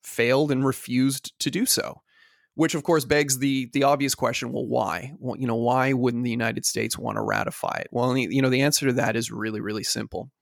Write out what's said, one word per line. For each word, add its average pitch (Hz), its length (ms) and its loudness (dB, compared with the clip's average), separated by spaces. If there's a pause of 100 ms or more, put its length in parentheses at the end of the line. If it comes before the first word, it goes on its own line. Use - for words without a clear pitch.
failed 135 480 2
and 131 120 2
refused 131 760 0
to 143 100 -2
do 214 160 0
so, - 360 -2 (520)
which 160 220 2
of 147 80 -4
course 160 200 4
begs 139 340 2
the, 135 340 0
the 139 100 4
obvious 139 320 4
question, 120 380 -2
well, 123 140 -4
why? 117 520 -2
Well, 123 180 -6
you 123 120 -2
know, 113 80 0
why 127 360 2
wouldn't 123 300 2
the 123 80 0
United 113 340 -2
States 113 320 -2
want 107 200 -6
to 107 60 -2
ratify - 580 -2
it? - 100 -10
Well, 123 220 0
the, 123 180 0
you 131 100 2
know, 131 80 4
the 127 140 2
answer 143 240 2
to 127 80 4
that 120 220 0
is 113 160 -4
really, 107 280 -6
really 107 220 -4
simple. 113 480 -6 (120)